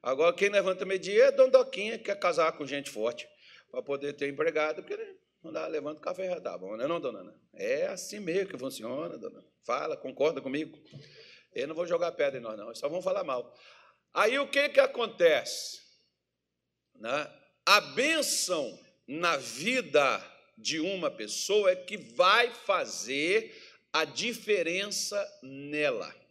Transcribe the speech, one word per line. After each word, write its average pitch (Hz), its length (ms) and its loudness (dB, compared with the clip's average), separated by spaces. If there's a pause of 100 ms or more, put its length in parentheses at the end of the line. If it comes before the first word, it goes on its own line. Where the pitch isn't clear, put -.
Agora, 139 320 4
quem 196 160 2
levanta 190 360 2
meio-dia 190 400 4
é 269 60 6
Dondoquinha, 247 640 4
que - 80 -14
quer 202 120 -2
casar 165 360 2
com 147 120 -8
gente 139 240 -6
forte, 113 380 -4 (420)
pra 123 140 -6
poder 139 300 -4
ter 143 160 -4
empregado, 156 520 0
porque - 120 -8
ele 427 240 -10 (260)
não 165 80 -14
dá, 160 160 -6
levanta 151 320 -6
o - 20 -20
café, 185 280 -6
já 175 100 -4
tá 90 180 -8
bom, 98 200 -10
né, 127 100 -2
não, 165 140 -2
dona 117 180 -6
Ana? 90 160 -18 (180)
É 139 340 -2
assim 196 320 -8
mesmo 190 300 -2
que - 80 -12
funciona, 131 600 -8
dona - 220 -12
Ana. - 80 -20 (180)
Fala, 143 320 -4
concorda 135 440 0
comigo? 139 380 -6 (760)
Eu 135 140 -4
não 156 80 -8
vou 170 100 -4
jogar 170 280 -2
pedra 139 260 -2
em - 20 -12
nós, 110 160 -8
não. 113 160 -12
Só - 140 -6
vão 170 140 -4
falar 185 240 -2
mal. 127 280 -4 (600)
Aí, 226 260 2
o 277 80 -2
que 285 220 2
que 277 100 6
acontece? 175 1000 2 (1120)
Né? 131 340 -4 (360)
A 202 140 8
bênção 175 1000 0 (280)
na 165 300 0
vida 139 840 2 (380)
de 131 220 -4
uma 170 320 -2
pessoa 190 600 0
é 180 40 2
que - 220 -10
vai 185 540 4
fazer 151 1040 -2 (380)
a 160 100 2
diferença 202 1200 -2 (200)
nela. 135 680 -4 (180)